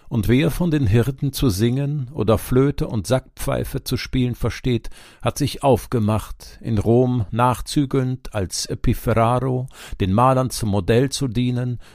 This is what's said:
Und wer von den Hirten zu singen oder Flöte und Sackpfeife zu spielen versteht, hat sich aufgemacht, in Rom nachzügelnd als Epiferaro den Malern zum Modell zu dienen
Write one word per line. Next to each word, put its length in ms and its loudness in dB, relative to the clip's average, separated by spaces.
Und 160 0
wer 240 4
von 200 0
den 160 2
Hirten 480 2
zu 160 2
singen 640 -2
oder 240 2
Flöte 500 2
und 180 -4
Sackpfeife 800 -4
zu 140 -2
spielen 360 -2
versteht, 540 -2
hat 160 -2
sich 260 -4
aufgemacht, 1000 0
in 160 0
Rom 520 2
nachzügelnd 1040 -2
als 300 -4
Epiferaro 1040 0
den 140 2
Malern 340 4
zum 220 -4
Modell 400 2
zu 180 -4
dienen 500 -2